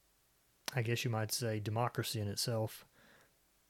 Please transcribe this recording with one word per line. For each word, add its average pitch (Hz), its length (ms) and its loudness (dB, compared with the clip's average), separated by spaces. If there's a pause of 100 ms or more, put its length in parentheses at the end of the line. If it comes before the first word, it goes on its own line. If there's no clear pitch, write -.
(760)
I 123 80 4
guess 117 200 0
you 127 60 2
might 110 220 0
say, 110 280 0
democracy 110 600 0
in 101 80 0
itself. 113 580 -2 (840)